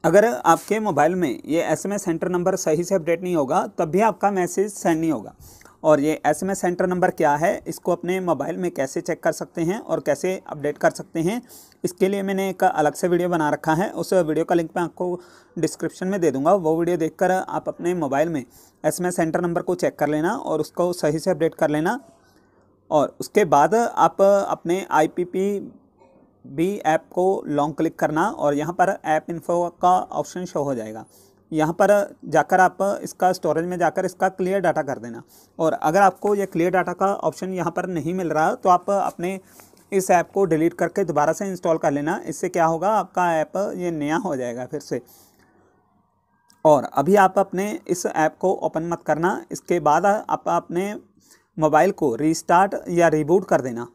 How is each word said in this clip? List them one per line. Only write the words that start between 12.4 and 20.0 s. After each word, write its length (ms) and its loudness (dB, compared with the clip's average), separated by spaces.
एक 140 -2
अलग 300 2
से 140 -4
वीडियो 200 0
बना 220 0
रखा 240 0
है। 180 -2
उस 220 -6
वीडियो 300 2
का 100 0
लिंक 220 0
मैं 60 -2
आपको 380 -6
डिस्क्रिप्शन 520 -4
में 120 -2
दे 100 4
दूँगा। 240 2
वो 240 2
वीडियो 180 0
देखकर 340 0
आप 380 -4
अपने 280 -4
मोबाइल 320 0
में 160 -4
एसएमएस 320 -2
सेंटर 240 0
नंबर 220 -2
को 140 -2
चेक 220 -2
कर 100 0